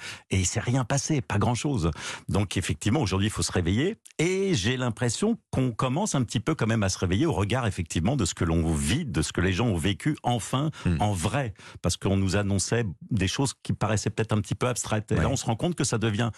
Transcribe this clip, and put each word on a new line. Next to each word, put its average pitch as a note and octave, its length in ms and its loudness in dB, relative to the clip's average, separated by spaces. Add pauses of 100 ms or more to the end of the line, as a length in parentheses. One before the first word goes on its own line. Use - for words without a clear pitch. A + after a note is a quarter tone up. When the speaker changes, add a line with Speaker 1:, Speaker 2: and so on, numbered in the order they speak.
(320)
Speaker 1:
Et F#2+ 80 2
il E2+ 60 2
s'est - 140 -2
rien B2 240 0
passé, C#3+ 380 0
pas - 160 -4
grand-chose. A2 540 0 (380)
Donc G2+ 280 -2
effectivement, A2 440 0
aujourd'hui, G2 260 2
il G#2 40 -2
faut - 100 -4
se - 100 -2
réveiller. G#2+ 440 0 (240)
Et F#3+ 340 2
j'ai A#2 240 0
l'impression B2+ 600 0 (140)
qu'on C3 200 2
commence C3+ 440 0
un C3 80 2
petit - 160 -2
peu D#3 160 0
quand A#2+ 120 0
même A2 160 2
à F#2+ 60 2
se - 80 -2
réveiller F#2+ 280 2
au D#3 60 2
regard, G#2+ 360 0
effectivement, G2 500 0
de D3 80 2
ce - 80 -2
que - 100 -2
l'on E2 300 2
vit, F#2+ 320 0
de C3 160 0
ce - 100 -4
que - 100 -2
les F#2+ 120 2
gens A2+ 140 0
ont F#2 100 2
vécu G2 460 0
enfin, B2+ 480 0 (140)
Speaker 2:
Hmm. E3+ 140 2
Speaker 1:
en G#2 140 2
vrai. G2+ 400 -2 (280)
Parce - 160 0
qu'on G2 200 2
nous F#2+ 180 2
annonçait G2+ 480 0 (280)
des F#2+ 160 2
choses - 260 0 (100)
qui - 100 -2
paraissaient G#2+ 360 0
peut-être A2 240 -2
un G#2 80 2
petit - 140 -4
peu B2 120 0
abstraites. A2 440 -2
Et A2 40 2
Speaker 2:
Ouais. - 60 2
Speaker 1:
là, A2 80 2
on C3+ 60 0
se - 100 -4
rend A#2 100 0
compte E3+ 200 -2
que D3+ 80 0
ça A#2+ 160 0
devient A2 380 0